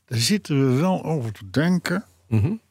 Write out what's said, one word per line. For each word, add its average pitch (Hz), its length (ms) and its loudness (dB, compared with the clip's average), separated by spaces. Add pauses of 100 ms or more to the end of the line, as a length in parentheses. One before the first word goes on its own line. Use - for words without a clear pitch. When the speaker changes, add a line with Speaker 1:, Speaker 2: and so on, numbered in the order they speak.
Speaker 1:
Daar 117 140 -4
zitten 139 500 2
we 127 100 2
wel 185 240 0
over 131 280 -4
te 101 200 -16
denken. 175 540 0 (220)
Speaker 2:
Mhm. 113 260 2 (180)